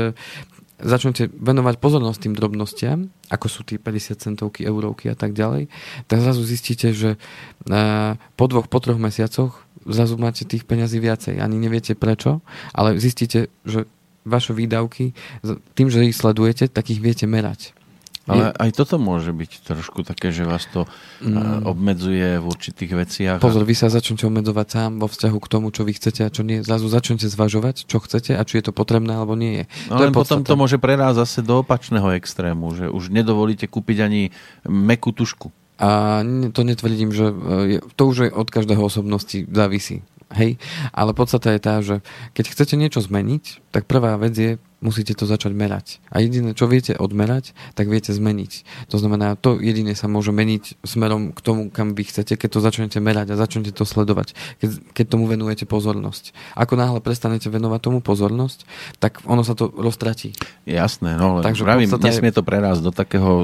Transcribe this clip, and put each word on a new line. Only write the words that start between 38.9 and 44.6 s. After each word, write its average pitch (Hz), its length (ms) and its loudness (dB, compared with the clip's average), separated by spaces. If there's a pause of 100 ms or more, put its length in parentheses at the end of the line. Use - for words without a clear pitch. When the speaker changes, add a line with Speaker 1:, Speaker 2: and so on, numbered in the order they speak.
Speaker 1:
závisí. 98 560 0 (320)
Hej? 113 240 0 (320)
Ale 107 240 0
podstata 117 400 2
je 104 80 2
tá, 107 180 0
že 101 220 -2 (320)
keď 113 160 -2
chcete - 260 0
niečo 147 240 0
zmeniť, 101 720 -2
tak 104 160 -2
prvá 120 320 2
vec 113 160 0
je, 110 180 2 (300)